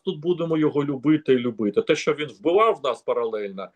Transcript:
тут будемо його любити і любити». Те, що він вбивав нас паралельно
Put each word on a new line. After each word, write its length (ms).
тут 140
будемо 380
його 260
любити 500
і 40
любити». 440
Те, 140
що 180
він 140
вбивав 560
нас 180
паралельно 760